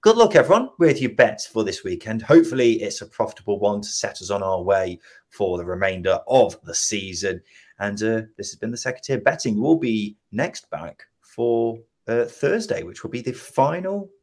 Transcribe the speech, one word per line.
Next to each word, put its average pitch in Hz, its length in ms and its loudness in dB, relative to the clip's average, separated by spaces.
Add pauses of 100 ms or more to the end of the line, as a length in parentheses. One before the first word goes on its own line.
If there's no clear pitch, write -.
Good 220 160 6
luck, 226 180 6
everyone, 202 420 6
with 143 240 4
your 120 140 -2
bets 107 320 2
for 110 160 -2
this 95 200 -6
weekend. 110 380 -6
Hopefully, 127 640 4
it's - 180 -8
a 101 60 -14
profitable - 500 -4
one 104 240 0
to 104 60 -10
set - 340 -8
us 92 80 -14
on 101 140 -4
our 95 180 -2
way 92 380 0 (300)
for 92 280 -2
the 87 80 -8
remainder 92 640 -2
of 123 360 2
the 85 120 -10
season. 95 680 -4 (380)
And, 101 240 -4
uh, 113 180 0 (160)
this 101 140 -12
has - 60 -18
been 110 140 -8
the 120 60 -8
Second - 260 -8
Tier 131 160 -4
Betting. 123 400 0
We'll 156 180 4
be 110 400 -2 (140)
next - 380 -6
back 78 340 -14 (180)
for, 117 580 -2 (280)
uh, 117 180 0
Thursday, 151 580 -2
which - 180 -16
will - 100 -12
be 123 100 -8
the 127 120 -6
final 185 760 -4 (120)